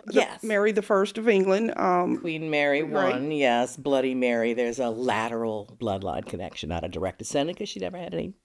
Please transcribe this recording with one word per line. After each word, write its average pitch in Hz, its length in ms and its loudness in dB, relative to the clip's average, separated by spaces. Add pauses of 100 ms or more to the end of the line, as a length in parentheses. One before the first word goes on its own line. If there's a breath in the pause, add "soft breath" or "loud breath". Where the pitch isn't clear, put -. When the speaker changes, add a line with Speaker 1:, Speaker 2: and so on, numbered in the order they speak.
Speaker 1:
The - 80 -2
Speaker 2:
Yes. - 280 2
Speaker 1:
Mary 214 300 2
the 208 100 0
First 202 360 0
of 220 100 -2
England. 196 480 4
Um, 180 420 2
Speaker 2:
Queen 160 320 -6
Mary 147 320 4
Speaker 1:
right. 190 320 2
Speaker 2:
one, 139 160 -4
yes, 123 460 2
Bloody 135 380 2
Mary. 120 400 2
There's 120 260 -2
a 120 100 0
lateral 113 880 -4
bloodline 95 480 -4
connection, 87 440 -8
not 85 140 -4
a 80 40 -6
direct 87 300 -6
descendant, 147 400 -4
'cause 208 100 -8
she - 120 -12
never 185 180 -6
had 175 160 -10
any 170 180 -6 (120)